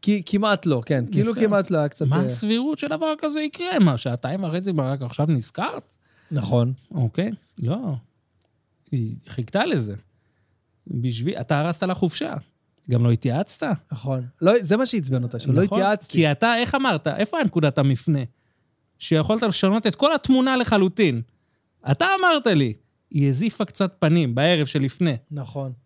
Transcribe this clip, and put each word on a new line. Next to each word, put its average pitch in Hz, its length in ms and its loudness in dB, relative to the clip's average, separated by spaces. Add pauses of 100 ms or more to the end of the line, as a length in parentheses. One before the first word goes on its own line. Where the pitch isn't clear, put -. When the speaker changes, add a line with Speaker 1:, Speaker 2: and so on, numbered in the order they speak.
Speaker 1:
כי, 202 240 2
כמעט 202 400 0
לא, 139 200 2
כן. 135 180 0
Speaker 2:
יפה. 113 100 -6
Speaker 1:
כאילו, 220 220 2
כמעט 208 360 2
לא, 175 60 2
היה 147 120 2
קצת, - 180 -4
Speaker 2:
מה 131 120 2
Speaker 1:
אה, - 20 2
Speaker 2:
הסבירות 220 580 0
שדבר 311 380 -2
כזה 302 240 -4
יקרה? 349 380 -4
מה, 156 180 4
שעתיים 135 460 -4
וחצי, 180 280 -4
מה, 139 200 0
רק 139 100 -4
עכשיו 131 280 -4
נזכרת? 170 680 -4 (360)
Speaker 1:
נכון. 120 420 0 (180)
Speaker 2:
אוקיי, 170 400 -2 (280)
לא. 143 180 -4 (1120)
היא 113 240 -4 (120)
חיכתה 196 380 -4
לזה. 123 300 -2 (920)
בשביל, 123 500 -4
אתה 143 220 0
הרסת 165 240 -2
לה 185 100 0
חופשה. 185 400 -4 (560)
גם 120 140 2
לא 120 80 4
התייעצת? 131 540 -2 (260)
Speaker 1:
נכון. 127 340 -6 (160)
לא, 180 200 4
זה 190 160 2
מה 254 80 2
שעצבן 131 380 -2
אותה, 120 160 -6
שלא 143 240 2
Speaker 2:
נכון. 196 180 0
Speaker 1:
התייעצתי. 202 320 0
Speaker 2:
כי 156 180 4
אתה, 226 240 2
איך 233 200 0
אמרת? 254 320 0
איפה 214 320 -2
הנקודת 165 380 2
המפנה? 139 420 2 (800)
שיכולת 165 440 0
לשנות 208 440 2
את 196 80 -2
כל 311 200 2
התמונה 262 420 2
לחלוטין. 190 640 2 (720)
אתה 320 160 2 (120)
אמרת 339 280 2
לי, 139 260 2 (380)
היא 143 180 2
הזיפה 185 360 -2
קצת - 340 -4
פנים 156 360 2
בערב 151 300 2
שלפני. 139 500 -2 (160)
Speaker 1:
נכון. 135 400 -8 (140)